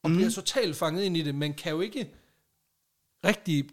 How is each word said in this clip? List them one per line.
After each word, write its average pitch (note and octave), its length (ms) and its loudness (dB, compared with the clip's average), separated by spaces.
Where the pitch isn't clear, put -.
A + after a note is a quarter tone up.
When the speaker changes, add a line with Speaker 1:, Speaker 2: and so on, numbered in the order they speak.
Speaker 1:
og D#3 80 2
Speaker 2:
Mhm. E3+ 60 6
Speaker 1:
bliver G#3+ 140 4
totalt G3+ 460 -2
fanget E3+ 280 0
ind F3+ 120 0
i E3 60 0
det, D3 120 -2
men D3 200 -2
kan D#3 180 -6
jo D#3+ 80 -2
ikke G#3+ 300 -4
rigtig E3+ 480 2